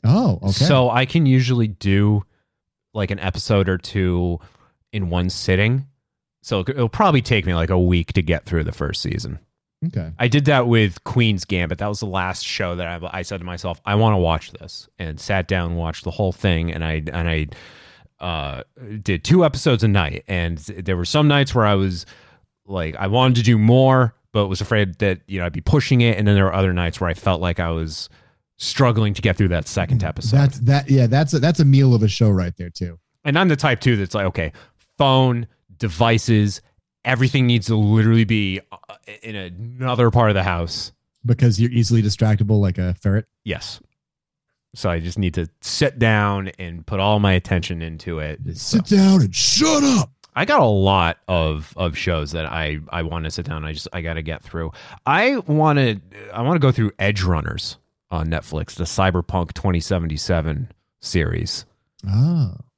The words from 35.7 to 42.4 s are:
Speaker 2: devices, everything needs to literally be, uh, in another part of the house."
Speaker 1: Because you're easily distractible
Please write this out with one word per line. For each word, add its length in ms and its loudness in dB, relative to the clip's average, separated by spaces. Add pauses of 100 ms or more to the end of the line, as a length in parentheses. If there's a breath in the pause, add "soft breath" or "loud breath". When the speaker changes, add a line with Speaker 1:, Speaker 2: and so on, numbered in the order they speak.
Speaker 2:
devices, 840 2 (420)
everything 420 2
needs 220 2
to 80 2
literally 500 4
be, 360 -2 (100)
uh, 60 -20 (440)
in 140 -12
another 760 -2
part 200 4
of 40 2
the 80 2
house." 480 -4 (340)
Speaker 1:
Because 340 2
you're 120 2
easily 300 2
distractible 600 2